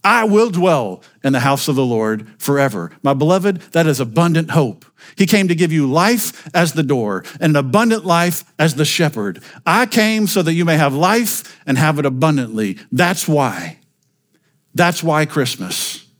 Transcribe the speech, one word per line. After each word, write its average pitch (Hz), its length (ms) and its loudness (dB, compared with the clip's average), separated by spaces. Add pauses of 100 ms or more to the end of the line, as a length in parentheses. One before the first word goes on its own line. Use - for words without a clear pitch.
"I 226 180 4
will 220 280 2
dwell 156 520 0 (220)
in 135 80 2
the 131 80 2
house 135 260 0
of 147 80 0
the 135 100 0
Lord 110 440 -2 (100)
forever." 131 540 -2 (100)
My 139 100 2
beloved, 180 480 0 (120)
that 165 160 2
is 131 100 0
abundant 160 540 0
hope. 135 320 0 (320)
He 196 100 2
came 190 220 2
to 175 80 0
give 160 160 0
you 143 180 0
life 190 640 0
as 170 180 2
the 156 120 -2
door, 110 400 -2 (160)
and 165 100 2
an 147 60 2
abundant 208 500 0
life 170 380 0 (120)
as 156 180 0
the 147 100 0
shepherd. 113 560 -2 (260)
"I 220 200 2
came 214 420 0
so 185 140 0
that 165 120 0
you 170 100 0
may 165 120 2
have 143 180 2
life 208 600 -2 (100)
and 131 100 0
have 151 220 2
it 143 80 -2
abundantly." 127 720 -2 (140)
That's 175 340 0
why. 120 520 -2 (920)
That's 175 300 0
why 156 240 0
Christmas. - 800 -6 (160)